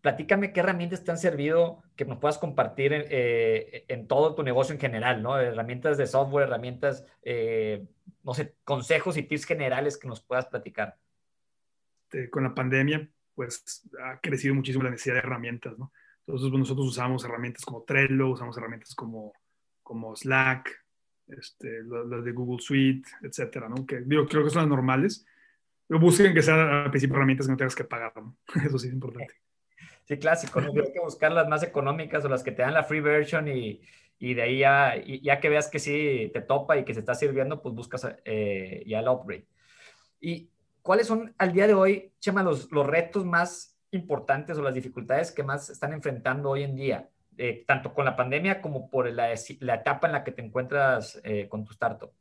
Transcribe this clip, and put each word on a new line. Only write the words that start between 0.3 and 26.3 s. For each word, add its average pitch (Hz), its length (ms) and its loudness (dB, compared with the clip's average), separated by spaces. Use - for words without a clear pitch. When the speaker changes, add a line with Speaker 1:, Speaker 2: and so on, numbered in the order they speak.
Speaker 1:
qué 185 80 0
herramientas 175 420 0
te - 80 -4
han 165 80 -2
servido 165 640 2
que 143 80 -4
nos 131 140 -10
puedas 151 200 0
compartir 139 540 -2
en, 151 160 -4
eh, 117 800 0
en 117 180 -8
todo 151 280 2
tu 160 80 -4
negocio 131 320 0
en 139 60 -8
general, 120 420 -2
¿no? 131 160 -2
Herramientas 123 600 -2
de 131 80 2
software, 139 400 2
herramientas, 123 580 -4
eh, 113 640 -2
no 123 120 -6
sé, 143 200 -6
consejos 151 520 0
y 151 60 -4
tips 147 240 -4
generales 143 520 -2
que - 80 -14
nos 117 160 -12
puedas 127 240 -2
platicar. 107 500 -8
Speaker 2:
Este, 127 260 -10
con 139 140 -2
la 127 100 -2
pandemia, 135 540 0
pues, - 540 -12
ha 131 180 -12
crecido 139 340 0
muchísimo 131 300 0
la 127 60 0
necesidad 123 240 -4
de 127 60 2
herramientas, 117 580 -8
¿no? 135 120 -12
Entonces, 135 240 -2
pues, 135 80 2
nosotros 131 280 0
usamos 123 380 -2
herramientas 120 400 -8
como 120 180 -10
Trello, 135 460 4
usamos 123 300 -4
herramientas 113 360 -12
como, 110 380 -12
como 113 340 -10
Slack, 131 540 0
este, - 540 -14
la, 120 220 -8
las 120 200 -8
de 120 80 -6
Google 123 300 -6
Suite, 135 460 2
etcétera, 120 480 -8
¿no? 131 160 -6
Que, 127 140 -6
digo, 143 260 2
creo 151 180 2
que 151 60 2
son 165 120 2
las 156 60 4
normales. 135 580 2
Pero 160 140 4
busquen 175 340 8